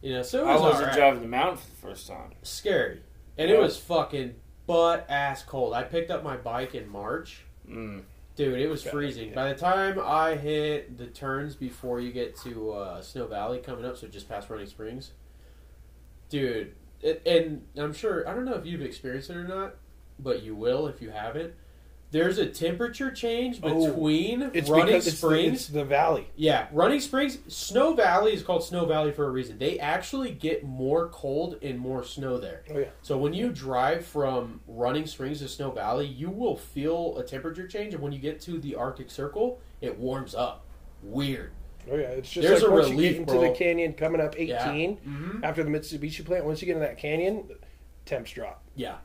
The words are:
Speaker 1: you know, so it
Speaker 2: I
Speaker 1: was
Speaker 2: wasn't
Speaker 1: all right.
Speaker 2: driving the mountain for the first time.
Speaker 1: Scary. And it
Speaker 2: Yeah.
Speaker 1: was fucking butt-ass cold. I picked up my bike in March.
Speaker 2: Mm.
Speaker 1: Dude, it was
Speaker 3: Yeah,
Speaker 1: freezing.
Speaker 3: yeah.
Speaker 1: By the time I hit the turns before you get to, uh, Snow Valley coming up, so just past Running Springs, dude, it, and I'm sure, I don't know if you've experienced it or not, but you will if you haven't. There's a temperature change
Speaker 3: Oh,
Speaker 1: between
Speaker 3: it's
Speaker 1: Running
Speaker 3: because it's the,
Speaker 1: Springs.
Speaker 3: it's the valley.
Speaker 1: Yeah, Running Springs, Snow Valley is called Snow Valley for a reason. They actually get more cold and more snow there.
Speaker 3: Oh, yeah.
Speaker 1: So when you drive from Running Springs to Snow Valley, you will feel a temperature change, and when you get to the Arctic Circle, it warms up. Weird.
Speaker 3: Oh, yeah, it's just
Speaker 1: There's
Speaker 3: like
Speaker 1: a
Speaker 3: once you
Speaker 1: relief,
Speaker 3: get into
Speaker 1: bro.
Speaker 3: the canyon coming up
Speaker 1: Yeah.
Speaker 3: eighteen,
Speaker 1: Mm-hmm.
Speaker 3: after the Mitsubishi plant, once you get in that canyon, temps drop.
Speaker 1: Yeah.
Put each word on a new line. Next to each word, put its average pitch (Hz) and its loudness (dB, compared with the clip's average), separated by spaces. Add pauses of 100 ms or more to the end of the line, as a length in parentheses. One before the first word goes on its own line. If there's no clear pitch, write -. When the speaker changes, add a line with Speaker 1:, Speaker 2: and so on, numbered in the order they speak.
Speaker 1:
you 135 -6
know, 127 -2
so 262 0
it 339 2
Speaker 2:
I - 8
Speaker 1:
was - 8
Speaker 2:
wasn't 147 6
Speaker 1:
all 131 0
right. 135 0
Speaker 2:
driving 135 8
the 113 -8
mountain 151 0
for - -16 (220)
the 98 -12
first - -16
time. - -14 (120)
Speaker 1:
Scary. - 0 (360)
And 160 2
it 220 10
Speaker 2:
Yeah. 220 10
Speaker 1:
was 170 4
fucking 139 -2 (320)
butt-ass 143 2
cold. 123 -2
I 123 0
picked 170 -4
up 151 -4
my 135 -6
bike 123 -4
in 107 -8
March. 104 -8 (260)
Speaker 2:
Mm. 107 -10 (340)
Speaker 1:
Dude, 131 2
it 143 2
was 151 -4
Speaker 3:
Yeah, - -8
Speaker 1:
freezing. 131 -4
Speaker 3:
yeah. 104 -10
Speaker 1:
By 135 0
the 139 -8
time 190 2
I 160 4
hit 151 -2
the 147 -12
turns 139 -6
before 123 -6
you 123 -6
get 123 -4
to, 110 -6
uh, 95 -8
Snow 123 -8
Valley 107 -4
coming 120 -10
up, 127 -8
so 110 -14
just 98 -16
past 101 -8
Running 104 -8
Springs, 113 -12 (1160)
dude, 120 -2 (280)
it, 156 0
and 165 2 (120)
I'm 151 -4
sure, 190 -2
I 180 -4
don't 247 -4
know 254 -2
if 185 -6
you've 165 -6
experienced 131 -8
it 175 -8
or 175 -8
not, 190 -6 (440)
but 127 -2
you 107 -8
will 113 0
if - -8
you 110 -12
haven't. 117 -6 (580)
There's 180 4
a 214 2
temperature 233 -2
change 240 -2
Speaker 3:
Oh, 160 4
Speaker 1:
between 165 2 (100)
Speaker 3:
it's 156 0
Speaker 1:
Running 165 10
Speaker 3:
because 185 6
it's 160 -2
the, 165 2
Speaker 1:
Springs. 170 6
Speaker 3:
it's - -4
the 147 -2
valley. 143 4 (100)
Speaker 1:
Yeah, 151 4
Running 208 4
Springs, 269 0 (140)
Snow 277 4
Valley 208 6
is 175 -2
called 165 0
Snow 175 0
Valley 156 2
for 147 0
a 135 0
reason. 123 -4
They 147 0
actually 185 -2
get 156 -2
more 139 0
cold 156 -4
and 135 -6
more 127 -6
snow 131 -4
there. 85 -8 (100)
Speaker 3:
Oh, 147 -2
yeah. 139 2 (160)
Speaker 1:
So 143 -2
when 147 2
you 226 0
drive 135 0
from 127 -2
Running 127 0
Springs 139 -6
to 139 -8
Snow 139 -6
Valley, 117 0
you 143 -6
will 202 -2
feel 151 -2
a 127 -4
temperature 165 -8
change, 208 -6
and 151 -6
when 143 -4
you 139 -8
get 156 -6
to 170 -6
the 139 -6
Arctic 127 -6
Circle, 208 -2 (220)
it - -4
warms 127 -4
up. 120 -2 (400)
Weird. 120 -4 (400)
Speaker 3:
Oh, 143 0
yeah, 147 0
it's 131 -6
just 165 4
Speaker 1:
There's 202 10
Speaker 3:
like 214 8
Speaker 1:
a - 10
Speaker 3:
once 151 10
you 127 0
Speaker 1:
relief, 165 6
Speaker 3:
get - 0
into 160 0
Speaker 1:
bro. 170 8
Speaker 3:
the 170 6
canyon 170 4
coming 160 2
up 151 0
Speaker 1:
Yeah. 123 0
Speaker 3:
eighteen, 170 0
Speaker 1:
Mm-hmm. 170 -8
Speaker 3:
after 156 0
the 147 0
Mitsubishi 151 -4
plant, 165 0
once 156 -2
you 185 -6
get 170 2
in 160 0
that 139 -2
canyon, 175 0 (560)
temps 123 -6
drop. - -10 (120)
Speaker 1:
Yeah. 104 -8